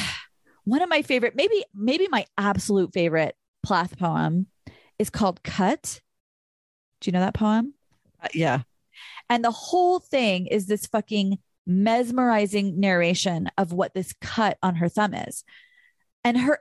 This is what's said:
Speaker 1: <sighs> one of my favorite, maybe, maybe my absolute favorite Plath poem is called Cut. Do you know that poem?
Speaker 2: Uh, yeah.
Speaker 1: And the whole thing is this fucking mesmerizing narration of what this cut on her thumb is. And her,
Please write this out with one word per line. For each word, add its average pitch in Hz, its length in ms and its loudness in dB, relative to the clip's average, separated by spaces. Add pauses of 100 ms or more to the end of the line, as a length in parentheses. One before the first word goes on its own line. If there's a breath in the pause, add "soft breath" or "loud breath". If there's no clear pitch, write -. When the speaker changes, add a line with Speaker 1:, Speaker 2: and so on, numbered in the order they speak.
(280 loud breath)
Speaker 1:
<sighs> - 360 -20
one 254 180 2
of 349 80 0
my 302 120 2
favorite, 240 340 0
maybe, 392 380 2
maybe 262 360 0
my 240 160 -2 (120)
absolute 202 560 0
favorite 160 420 0 (300)
Plath 180 320 -2
poem 160 500 0 (520 loud breath)
is 208 100 -2
called 185 340 -2
Cut. - 560 -2 (1000)
Do - 80 -6
you - 20 -2
know 180 80 0
that 185 140 0
poem? 226 400 0 (480)
Speaker 2:
Uh, - 120 -6
yeah. 143 280 0 (680 loud breath)
Speaker 1:
And 240 140 2
the 233 80 2
whole 359 480 2
thing 202 480 0
is 202 200 -2
this 208 180 -2
fucking 208 540 -2 (260)
mesmerizing 208 1120 2
narration 180 800 2
of 185 140 0
what 175 220 -2
this 190 280 -6
cut 208 420 -2
on 180 120 0
her 170 140 0
thumb 208 240 0
is. - 300 -10 (800 soft breath)
And 240 140 2
her, 262 240 2